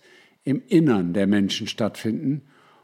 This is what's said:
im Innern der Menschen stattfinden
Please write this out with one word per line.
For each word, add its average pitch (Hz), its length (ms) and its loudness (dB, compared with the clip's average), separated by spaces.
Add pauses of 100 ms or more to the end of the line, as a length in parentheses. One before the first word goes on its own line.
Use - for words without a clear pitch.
(460)
im - 200 -2
Innern 120 460 2
der 98 160 0
Menschen 101 400 0
stattfinden 113 760 -4 (400)